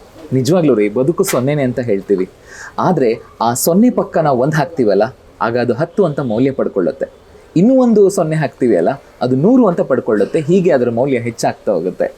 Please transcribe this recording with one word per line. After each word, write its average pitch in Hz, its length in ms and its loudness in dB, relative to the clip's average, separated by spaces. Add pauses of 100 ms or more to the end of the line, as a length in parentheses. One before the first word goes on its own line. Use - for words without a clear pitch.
(320)
ನಿಜವಾಗ್ಲೂ 135 420 2
ರೀ, 104 140 2
ಬದುಕು 139 360 0
ಸೊನ್ನೆನೇ 143 380 -2
ಅಂತ 127 180 -2
ಹೇಳ್ತೀವಿ, 98 480 -2 (500)
ಆದ್ರೆ 127 420 0 (200)
ಆ 117 140 0
ಸೊನ್ನೆ 196 360 2
ಪಕ್ಕ - 280 -4
ನಾವು 147 200 0
ಒಂದ್ 143 160 0
ಹಾಕ್ತೀವಲ್ಲ, 120 600 0 (240)
ಆಗ 117 180 -2
ಅದು 117 160 0
ಹತ್ತು 165 300 -2
ಅಂತ 156 160 -2
ಮೌಲ್ಯ 127 300 0
ಪಡ್ಕೊಳ್ಳುತ್ತೆ. 101 560 -4 (500)
ಇನ್ನೂ 220 180 4
ಒಂದು 220 360 4
ಸೊನ್ನೆ 160 260 -2
ಹಾಕ್ತೀವಿ 127 400 0
ಅಲ್ಲ, 85 120 2 (340)
ಅದು 127 140 0
ನೂರು 226 300 4
ಅಂತ 180 140 0
ಪಡ್ಕೊಳ್ಳುತ್ತೆ. 120 600 0
ಹೀಗೆ 170 300 2
ಅದರ 120 200 2
ಮೌಲ್ಯ 123 280 0
ಹೆಚ್ಚಾಗ್ತಾ 117 540 -4
ಹೋಗುತ್ತೆ. 90 460 -2